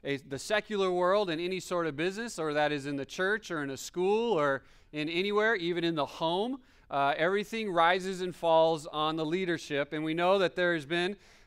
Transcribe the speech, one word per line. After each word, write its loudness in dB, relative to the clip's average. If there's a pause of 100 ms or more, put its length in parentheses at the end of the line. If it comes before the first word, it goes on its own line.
a, -4
the -10
secular 0
world 2
in -4
any -4
sort -2
of -4
business, -4
or -2
that 4
is -4
in -4
the -4
church, -4
or -4
in -6
a -8
school, 0
or 2 (300)
in -4
anywhere, 2
even -2
in 0
the 0
home. -2 (260)
Uh, 2
everything -2
rises 2
and -6
falls 4
on -2
the -2
leadership, -2
and -4
we -2
know 4
that 0
there 2
has -4
been, -2 (300)